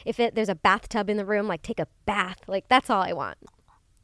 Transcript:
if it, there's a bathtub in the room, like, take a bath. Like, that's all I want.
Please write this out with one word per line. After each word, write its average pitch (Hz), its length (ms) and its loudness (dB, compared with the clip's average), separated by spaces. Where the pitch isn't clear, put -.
if - 140 -6
it, 233 160 2
there's 220 140 0
a 190 60 0
bathtub 202 540 0
in 208 80 0
the 202 80 -4
room, 208 220 0
like, 175 140 -4
take - 180 -8
a 160 80 -2
bath. 185 420 -2
Like, 190 200 -4
that's 262 220 4
all 208 120 4
I 180 120 -2
want. 127 240 -8